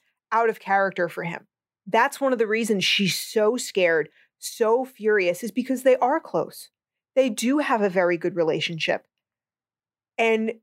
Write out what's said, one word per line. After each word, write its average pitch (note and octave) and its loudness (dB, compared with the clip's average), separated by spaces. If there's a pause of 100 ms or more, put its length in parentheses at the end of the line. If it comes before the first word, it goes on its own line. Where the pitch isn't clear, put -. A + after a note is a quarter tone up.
(320)
out A3+ 2
of A3 -6
character G3 0
for E3+ -10
him. E3+ -10 (400)
That's A3+ 0
one C4+ 0
of A#3+ 0
the A3 0
reasons G#3+ 0
she's G3 0
so G#3+ 0
scared, E3 0 (280)
so A#3 0
furious, G#3+ 0
is G3 -6
because B3+ -4
they B3+ 6
are C#4 0
close. - -6 (480)
They C4 4
do B3 0
have B3+ 0
a G3+ 2
very F3 2
good F3 -6
relationship. D#3 -2 (1120)
And A3 0